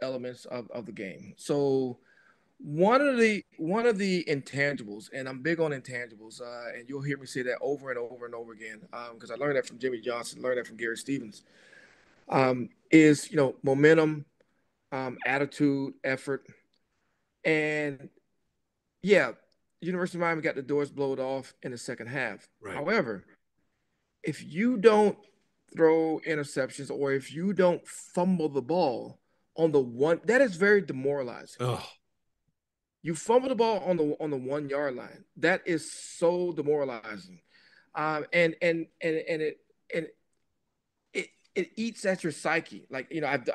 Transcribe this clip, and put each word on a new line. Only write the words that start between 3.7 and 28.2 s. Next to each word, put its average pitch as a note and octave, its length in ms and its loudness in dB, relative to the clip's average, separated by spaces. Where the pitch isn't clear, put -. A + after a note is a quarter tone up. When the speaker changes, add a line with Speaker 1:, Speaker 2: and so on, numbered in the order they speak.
Speaker 1:
of A#3 100 4
the F#3 320 0
intangibles, C3 840 -4
and C3 120 -8
I'm C3 140 -10
big D#3+ 200 0
on D#3+ 100 0
intangibles, A#2+ 720 -12
uh, A#2+ 340 -12
and A#2+ 120 -16
you'll C#3 120 -8
hear C#3+ 160 -4
me C3+ 100 -14
say C3 160 -6
that B2 200 -2
over C3+ 280 -4
and A#2+ 80 -4
over A#2+ 280 -10
and A#2+ 80 -14
over A#2 180 -12
again, A2 300 -16
um, A#2+ 260 -14
'cause A2 120 -16
I A2+ 60 -10
learned C#3 200 -2
that B2 100 0
from A#2+ 120 -18
Jimmy B2+ 220 -4
Johnson, A#2+ 420 -6
learned B2+ 160 0
that A2+ 80 -6
from A2 100 -18
Gary A2+ 220 -6
Stevens, A#2+ 440 -8
um, B2+ 400 2
is, D3+ 400 10
you D#3 80 -2
know, C3+ 240 2
momentum, D3+ 640 6
um, C3 320 -6
attitude, C#3 720 0
effort. C3+ 420 -4
And, D3+ 640 -2
yeah, E3 300 4
University F3+ 380 -4
of - 20 -2
Miami E3 220 0
got D3 140 -2
the C#3 60 -6
doors C#3+ 280 -2
blown C3+ 280 -2
off C3 440 -6
in C3+ 100 -8
the A#2+ 60 -10
second A2+ 300 -10
half. A#2+ 380 -6
Speaker 2:
Right. F#2+ 140 -12
Speaker 1:
However, C#3+ 500 -2
if D#3+ 220 -6
you A#3 320 0
don't G#3 400 6
throw D#3+ 520 4
interceptions C#3+ 640 -4
or C3+ 220 0
if C3 200 -4
you F3 220 -2
don't F3 340 4
fumble F3+ 640 0